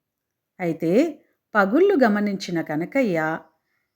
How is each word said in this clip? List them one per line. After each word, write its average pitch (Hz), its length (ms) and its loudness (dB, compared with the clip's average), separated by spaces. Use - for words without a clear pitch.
అయితే 180 680 -2
పగుళ్ళు 262 480 4
గమనించిన 208 580 -2
కనకయ్య, 160 800 -2